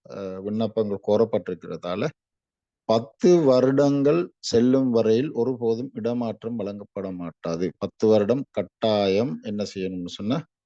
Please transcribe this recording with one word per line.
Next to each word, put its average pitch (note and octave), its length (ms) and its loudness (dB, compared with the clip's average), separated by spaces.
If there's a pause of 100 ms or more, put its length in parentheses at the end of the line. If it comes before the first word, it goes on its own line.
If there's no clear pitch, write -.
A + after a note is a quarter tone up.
(100)
அ, F#2+ 300 -10
விண்ணப்பங்கள் G#2 680 -4
கோரப்பட்டிருக்கிறதால, F#2 1000 -2 (760)
பத்து C#3+ 560 2
வருடங்கள் C#3 960 4
செல்லும் B2+ 520 2
வரையில் A2+ 420 2
ஒருபோதும் A#2+ 640 -2
இடமாற்றம் A#2 600 -6
வழங்கப்பட G2+ 560 -8
மாட்டாது. E2+ 680 -6
பத்து - 280 -2
வருடம் A2 440 4
கட்டாயம் G#2 920 -2
என்ன G#2 220 -6 (100)
செய்யணும்னு F#2 320 -8
சொன்னா, G#2+ 380 -6 (220)